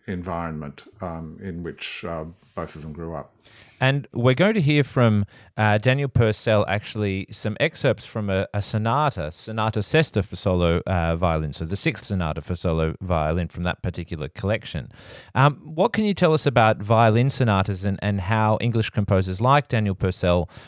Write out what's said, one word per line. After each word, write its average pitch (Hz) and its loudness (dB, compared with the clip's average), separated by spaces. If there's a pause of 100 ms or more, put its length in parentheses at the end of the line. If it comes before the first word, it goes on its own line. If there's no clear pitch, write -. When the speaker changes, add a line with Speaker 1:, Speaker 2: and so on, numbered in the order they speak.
Speaker 1:
environment, 85 -8 (160)
um, 82 -10
in 90 -10
which, - -10
uh, 82 -8 (300)
both 82 -8
of 76 -14
them 78 -12
grew 82 -10
up. 71 -12 (460)
Speaker 2:
And 135 0
we're 123 4
going 180 2
to 220 0
hear 147 4
from, 107 4 (320)
uh, 107 4
Daniel 131 0
Purcell, 110 2
actually, 101 -2
some - -6
excerpts 143 0
from 107 -6
a, 95 0
a 104 -2
sonata, 110 -2
Sonata 110 -4
Sesta 151 2
for - -10
solo, 87 2
uh, 85 0
violin, 80 0
so 82 -8
the 85 -6
sixth - -4
sonata 87 -4
for - -6
solo 80 0
violin 85 -2
from 87 -8
that 87 -4
particular 80 -6
collection. - -6 (460)
Um, 139 4
what 165 0
can 214 0
you 208 2
tell 170 4
us 151 0
about 117 4
violin 113 4
sonatas 98 0
and, 98 -2
and 101 0
how 110 2
English 113 0
composers 95 0
like 139 4
Daniel 104 0
Purcell 90 0 (180)